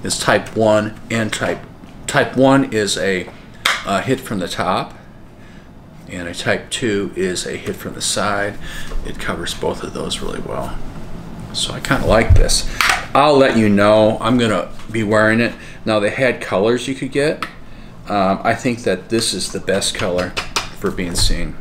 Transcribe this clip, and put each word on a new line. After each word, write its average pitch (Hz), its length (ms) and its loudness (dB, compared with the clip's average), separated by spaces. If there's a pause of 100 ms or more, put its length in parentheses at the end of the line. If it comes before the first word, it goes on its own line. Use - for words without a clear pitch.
It's 95 160 -4
type - 380 0
one 107 420 4 (100)
and 113 220 -2
type, - 280 -4 (480)
type 123 280 0
one 135 380 4
is 104 240 0
a, 92 320 -2 (560)
a 95 160 0
hit 131 180 0
from 104 200 -6
the 85 100 -4
top, 101 460 -2 (1120)
and 90 180 -10
a 87 60 -10
type 95 360 -2
two 101 460 -2
is 90 300 -2
a - 100 -6
hit - 220 -6
from - 160 -10
the - 80 -8
side. 104 540 -2 (500)
It 101 120 -6
covers 85 360 -6
both - 300 -4
of - 100 -10
those - 260 -6
really - 220 -6
well. - 360 -6 (760)
So - 200 -4
I - 60 -6
kinda - 260 0
like 113 300 6
this. - 320 6 (480)
I'll 143 220 6
let 135 180 6
you 110 140 6
know. 107 500 6
I'm 123 180 2
gonna 107 320 2 (220)
be 113 120 0
wearing 110 360 4
it. 117 140 0 (320)
Now, 110 140 2
they 104 100 2
had 123 320 0
colors 113 460 0
you 135 80 -4
could 131 160 -6
get. 139 340 -2 (640)
Um, 98 340 2
I 117 120 2
think 120 280 -4
that 110 260 -2
this 113 240 0
is 92 180 -6
the 95 80 -6
best - 360 -2
color 90 360 -2 (480)
for 95 120 -2
being 87 240 -6
seen. 82 460 2